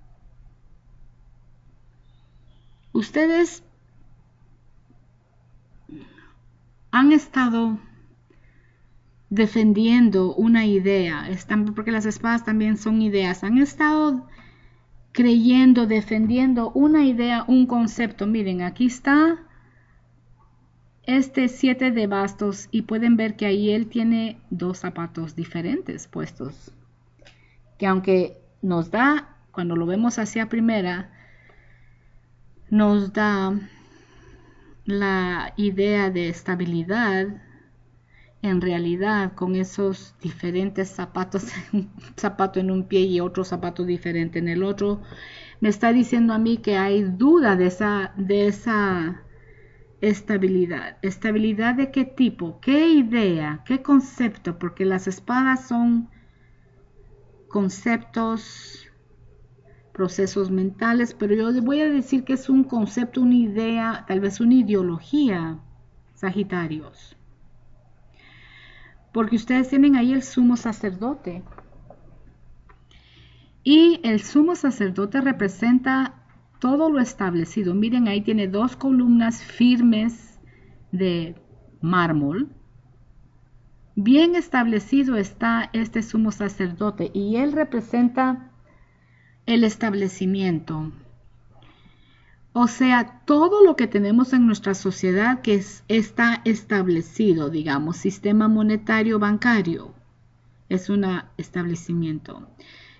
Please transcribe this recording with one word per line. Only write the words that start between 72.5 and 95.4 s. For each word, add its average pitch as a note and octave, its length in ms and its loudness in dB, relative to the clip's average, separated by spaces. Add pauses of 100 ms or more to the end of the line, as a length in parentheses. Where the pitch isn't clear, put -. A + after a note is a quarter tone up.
Y D#4+ 400 6
el G#3+ 180 0
sumo D#4 360 2
sacerdote G3+ 640 -2
representa B3+ 920 0 (440)
todo C#4+ 300 0
lo C#4+ 100 0
establecido. F3+ 760 -2
Miren, A3+ 360 0
ahí G#3 120 -2
tiene G#3 260 -2
dos G#3 280 -2
columnas A#3+ 680 2
firmes A#3+ 960 0 (520)
de E3+ 440 -2 (460)
mármol. E3 680 0 (1500)
Bien C#4+ 400 4
establecido B3 800 0
está A3+ 540 -2
este A3+ 300 -4
sumo A3 300 -2
sacerdote G3+ 840 -6
y G3+ 220 -2
él C#4+ 180 0
representa B3+ 960 -2 (960)
el A#3 180 2
establecimiento. F#3+ 1300 -4 (1600)
O A#3+ 140 4
sea, A#3+ 580 0
todo F4 380 6
lo E4+ 120 8
que A#3+ 120 0
tenemos A3 440 2
en B3 140 6
nuestra G3+ 280 0
sociedad G3 680 0